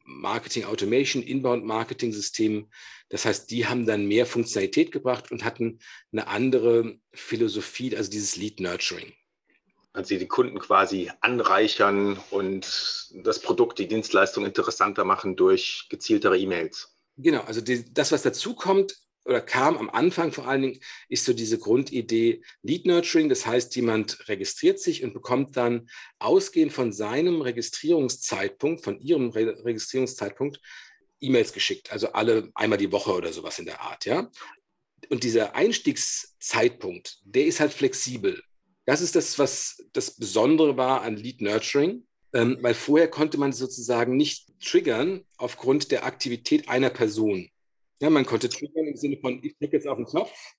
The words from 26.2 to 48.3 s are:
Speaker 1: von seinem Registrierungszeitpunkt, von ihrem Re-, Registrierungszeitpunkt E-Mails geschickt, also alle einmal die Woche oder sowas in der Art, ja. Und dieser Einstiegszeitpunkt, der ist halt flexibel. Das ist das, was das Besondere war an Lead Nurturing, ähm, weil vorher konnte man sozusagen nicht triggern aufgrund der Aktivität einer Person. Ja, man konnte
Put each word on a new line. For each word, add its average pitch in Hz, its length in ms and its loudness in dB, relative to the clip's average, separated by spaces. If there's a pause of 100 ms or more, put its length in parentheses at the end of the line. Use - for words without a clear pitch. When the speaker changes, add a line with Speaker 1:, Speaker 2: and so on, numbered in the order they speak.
Speaker 1:
von 120 180 0
seinem 135 480 0
Registrierungszeitpunkt, 127 1400 -2
von - 160 -4
ihrem 135 300 2
Re-, 110 340 -2
Registrierungszeitpunkt 127 960 -4 (600)
E-Mails 127 340 2
geschickt, - 360 -4
also 104 180 -4
alle 113 460 2
einmal 107 220 2
die 98 160 0
Woche 101 220 0
oder 85 180 -4
sowas 82 260 -10
in 85 60 -12
der 87 160 -12
Art, - 240 -10
ja. 165 260 -2 (800)
Und 120 160 -2
dieser 113 300 2
Einstiegszeitpunkt, - 1700 -2
der 127 240 2
ist 165 140 0
halt 147 120 2
flexibel. 123 680 -2 (460)
Das 151 120 4
ist 175 160 0
das, 151 240 0
was - 420 -2 (120)
das - 220 -6
Besondere 131 600 4
war 127 260 2
an 107 140 -6
Lead 120 240 -12
Nurturing, 143 640 0 (260)
ähm, 123 280 2
weil 120 140 2
vorher 156 340 4
konnte 151 280 -2
man 139 160 0
sozusagen 123 640 -2
nicht 147 300 0 (180)
triggern 170 600 0 (140)
aufgrund 131 520 0
der 131 140 0
Aktivität 123 640 -2
einer 127 220 2
Person. 107 600 0 (500)
Ja, 147 100 4
man 143 160 4
konnte 117 220 0